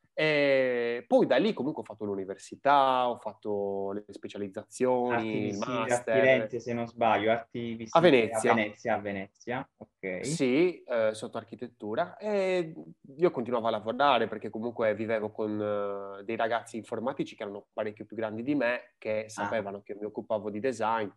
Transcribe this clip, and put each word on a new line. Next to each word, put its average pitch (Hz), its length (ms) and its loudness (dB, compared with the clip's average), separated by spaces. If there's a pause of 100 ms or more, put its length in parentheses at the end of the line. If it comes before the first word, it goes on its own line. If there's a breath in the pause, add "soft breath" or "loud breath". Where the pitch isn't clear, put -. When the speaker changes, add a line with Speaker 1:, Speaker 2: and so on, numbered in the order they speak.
(140)
Speaker 1:
E 131 920 2
poi 247 200 6
da 127 120 6
lì 196 160 4
comunque 123 280 -4
ho - 40 -8
fatto 107 180 -12
l'università, 127 1040 2
ho 120 100 -4
fatto 101 760 -4
le 104 160 -8
specializzazioni, 117 1080 -2
Speaker 2:
Arti 110 220 -2
Speaker 1:
il 104 80 -2
Speaker 2:
visive 113 480 -2
a 120 120 0
Speaker 1:
master. 113 40 -2
Speaker 2:
Firenze, 117 480 4
se 117 140 -6
non 117 160 -4
sbaglio, 110 420 2
arti 117 460 -2
visive 160 320 6 (280)
Speaker 1:
A 110 40 -2
Venezia. - 0 -
Speaker 2:
a - 20 -4
Venezia, 113 540 2
a 104 40 -2
Venezia, 101 760 -8
ok. - 320 -12 (160)
Speaker 1:
Sì, 151 600 2
eh, 110 300 0
sotto 113 220 -10
architettura. 117 800 -6
E 185 560 0 (440)
io 185 160 4
continuavo 117 340 -2
a 113 40 2
lavorare 113 580 2
perché 107 220 -8
comunque 113 440 -2
vivevo 107 380 -2
con, 107 280 -4 (600)
eh, - 40 -14
dei 113 120 -6
ragazzi 113 400 -2
informatici 117 580 -6
che - 80 -10
erano 101 300 -10
parecchio 107 320 -6
più 107 100 -18
grandi 110 300 -6
di 147 100 -2
me, 123 440 -2
che 110 260 -4 (120)
Speaker 2:
Ah. 104 200 -2
Speaker 1:
sapevano 101 260 -6
che - 100 -12
io 101 60 -10
mi 104 60 -10
occupavo 107 460 -4
di 104 100 -6
design 110 560 0